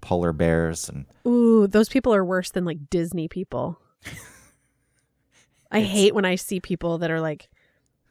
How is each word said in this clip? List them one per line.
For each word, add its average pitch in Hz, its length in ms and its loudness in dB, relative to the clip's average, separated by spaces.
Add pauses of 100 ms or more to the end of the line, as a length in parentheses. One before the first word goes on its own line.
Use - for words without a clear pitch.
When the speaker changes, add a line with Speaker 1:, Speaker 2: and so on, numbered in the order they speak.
Speaker 1:
polar 87 320 0
bears. 82 560 0
And 69 160 -12 (220)
Speaker 2:
Ooh, 226 400 4
those 208 220 2
people 240 240 2
are 196 120 2
worse 180 260 -2
than, 180 140 -4
like, 147 240 -8
Disney 170 380 -2
people. 165 520 -8 (260)
Speaker 1:
<laughs> - 60 -14 (1600)
Speaker 2:
I 208 80 2
Speaker 1:
It's 208 120 0
Speaker 2:
hate 202 240 4
when 196 100 2
I 180 100 2
see 185 240 -6
people 170 400 -4
that 165 120 -2
are, 160 100 -2
like, 160 280 -6 (600)